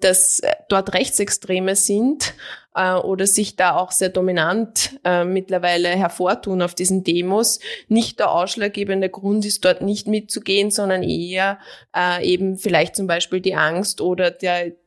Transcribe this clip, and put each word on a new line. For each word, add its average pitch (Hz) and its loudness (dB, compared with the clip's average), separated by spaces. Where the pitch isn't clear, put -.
dass - 2
dort 196 2
Rechtsextreme 190 -2
sind, 233 0
äh, 185 0
oder 190 0
sich 208 0
da 175 2
auch 180 -2
sehr 190 0
dominant, 185 0
äh, 175 2
mittlerweile 180 0
hervortun 185 0
auf 175 -2
diesen 185 0
Demos, 180 0
nicht 226 2
der 202 2
ausschlaggebende 196 -2
Grund 202 -2
ist, 208 -4
dort - 4
nicht 202 -4
mitzugehen, 208 0
sondern 190 0
eher, 185 -2
äh, 180 0
eben 190 0
vielleicht 170 0
zum 196 0
Beispiel 175 -2
die 185 -2
Angst 165 0
oder 180 0
der 175 -2